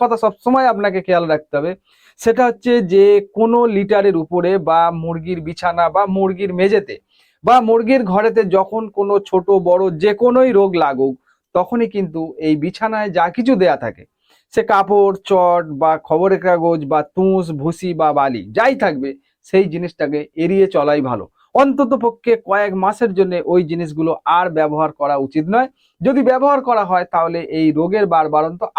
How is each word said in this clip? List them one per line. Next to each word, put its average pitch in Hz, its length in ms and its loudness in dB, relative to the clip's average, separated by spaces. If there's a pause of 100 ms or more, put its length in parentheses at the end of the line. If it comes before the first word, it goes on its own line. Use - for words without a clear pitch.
কথা 240 240 0
সবসময় 254 480 0
আপনাকে 196 340 -2
খেয়াল 170 260 2
রাখতে 151 260 -4
হবে, 165 140 -4 (480)
সেটা 233 280 2
হচ্ছে 233 240 -2 (200)
যে 196 120 6 (340)
কোনো 226 200 2 (180)
লিটারের 196 460 2
উপরে 175 280 -2 (180)
বা 165 120 4 (220)
মুরগির 165 440 -8
বিছানা 170 380 -2 (100)
বা 190 80 2 (120)
মুরগির 190 440 -2
মেঝেতে 196 360 0 (500)
বা 233 120 4 (120)
মুরগির 233 340 2 (100)
ঘরেতে 214 300 2 (140)
যখন 196 260 -2 (160)
কোনো 202 160 0 (140)
ছোট 185 180 -2 (220)
বড় 185 160 2 (180)
যে 208 100 2 (100)
কোনোই 254 360 4
রোগ 196 120 2 (120)
লাগুক 135 320 0 (400)
তখনই 226 400 -2
কিন্তু 165 260 -6 (260)
এই 156 160 2
বিছানায় 214 540 -4
যা 175 100 2 (100)
কিছু 247 160 2 (100)
দেয়া 151 220 2
থাকে, 110 200 -10 (500)
সে 220 160 0
কাপড়, 196 460 2 (120)
চট 175 360 2 (160)
বা 160 120 2 (160)
খবরের 175 380 0
কাগজ 170 340 2 (120)
বা 151 80 2 (160)
তুষ, 190 280 0 (160)
ভুসি 165 300 -4 (100)
বা 190 80 2 (100)
বালি 131 240 0 (140)
যাই 254 260 2
থাকবে 139 280 -2 (380)
সেই 190 240 2
জিনিসটাকে 156 480 -6 (220)
এড়িয়ে 190 320 2
চলাই 147 360 0
ভালো। 104 160 -6 (360)
অন্তত 277 300 0 (120)
পক্ষে 233 280 -2 (160)
কয়েক 202 240 0 (120)
মাসের 208 340 -2
জন্য 185 140 0 (200)
ওই 180 80 4 (100)
জিনিসগুলো 160 420 -4 (260)
আর 185 80 0 (120)
ব্যবহার 151 320 0 (100)
করা 143 160 0 (100)
উচিত 156 180 -4 (100)
নয়। 262 140 2 (320)
যদি 254 200 0 (100)
ব্যবহার 269 380 2
করা 220 220 0
হয় 180 240 0
তাহলে 170 260 -2 (180)
এই 160 80 2 (120)
রোগের 190 280 0
বাড়বাড়ন্ত 160 540 0 (180)